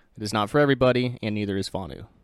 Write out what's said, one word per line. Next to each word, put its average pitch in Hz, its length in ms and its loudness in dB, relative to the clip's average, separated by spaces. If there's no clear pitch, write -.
It 107 80 -12
is 101 80 -6
not 107 180 0
for 147 120 4
everybody, 127 600 2
and 107 140 -4
neither 101 220 -2
is 98 120 -4
Vonu. 90 360 -10